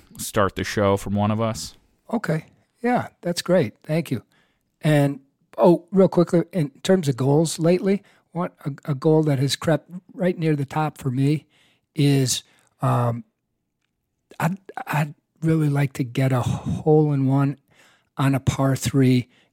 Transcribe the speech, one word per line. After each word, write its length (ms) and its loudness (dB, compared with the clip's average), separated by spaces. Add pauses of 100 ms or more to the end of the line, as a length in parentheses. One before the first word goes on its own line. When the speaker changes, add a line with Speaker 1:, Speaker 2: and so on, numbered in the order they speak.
(160)
Speaker 1:
start 400 -2
the 80 -4
show 320 0
from 180 -6
one 160 0
of 100 -2
us? 360 -6 (360)
Speaker 2:
Okay. 340 -4 (360)
Yeah, 260 -2 (120)
that's 220 -4
great. 320 0 (100)
Thank 260 -4
you. 120 -4 (580)
And, 400 2 (380)
oh, 340 4
real 160 6
quickly, 340 2 (100)
in 180 -2 (120)
terms 240 0
of 100 -2
goals 420 0
lately, 440 0 (300)
one, 180 -6 (140)
a, 280 -8
a 20 -2
goal 300 2
that 140 0
has 160 -2
crept 360 -2 (240)
right 220 -2
near 200 0
the 80 -4
top 340 -6
for 120 -6
me 360 -2 (480)
is, 480 2 (380)
um, 440 -2 (1160)
I'd, 160 -2 (300)
I'd 280 -2 (280)
really 260 2
like 260 0
to 100 -4
get 280 -2
a 80 0
hole-in-one 1160 0 (580)
on 180 0
a 60 -2
par 340 0
three 540 2 (240)